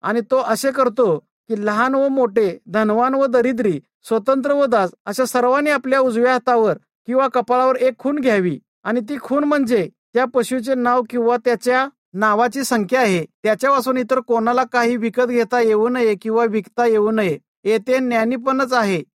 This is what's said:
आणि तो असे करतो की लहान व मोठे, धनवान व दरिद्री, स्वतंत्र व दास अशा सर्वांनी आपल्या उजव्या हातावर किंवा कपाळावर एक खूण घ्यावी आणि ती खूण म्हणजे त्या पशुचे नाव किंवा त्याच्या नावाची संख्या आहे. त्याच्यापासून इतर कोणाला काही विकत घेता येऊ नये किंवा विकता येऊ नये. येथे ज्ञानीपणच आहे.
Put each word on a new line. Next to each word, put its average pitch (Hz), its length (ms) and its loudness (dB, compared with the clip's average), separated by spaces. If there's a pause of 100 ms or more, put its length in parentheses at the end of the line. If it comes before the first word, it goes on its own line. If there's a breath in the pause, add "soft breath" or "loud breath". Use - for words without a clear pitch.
आणि 220 180 -2
तो 233 160 -2
असे 240 340 0
करतो 240 480 0
की - 480 -8
लहान 226 280 0
व 277 140 2
मोठे, 226 580 0
धनवान 220 480 0
व 269 120 2
दरिद्री, 233 540 0 (220)
स्वतंत्र 262 500 0
व 285 140 2
दास 208 240 2 (160)
अशा 208 180 -2
सर्वांनी 254 460 0
आपल्या 269 300 0
उजव्या 247 320 2
हातावर 240 440 2 (300)
किंवा 262 220 0
कपाळावर 254 480 0
एक 254 220 0
खूण 285 200 -4
घ्यावी 202 420 0 (240)
आणि 226 160 -2
ती 254 200 -10
खूण 285 240 -2
म्हणजे 254 460 0 (240)
त्या 247 100 2
पशुचे 254 500 -2
नाव 247 360 0
किंवा 240 260 0
त्याच्या 247 520 0 (240)
नावाची 220 520 0
संख्या 233 360 0
आहे. 185 240 0
त्याच्यापासून 254 720 -2
इतर 247 240 -2
कोणाला 233 440 0
काही 240 320 0
विकत 233 320 -2
घेता 240 320 0
येऊ 220 280 2
नये 240 260 0
किंवा 220 300 -2
विकता 220 420 -2
येऊ 214 240 2
नये. 202 280 0 (260)
येथे 220 340 0
ज्ञानीपणच 254 760 -2
आहे. 202 300 0 (120)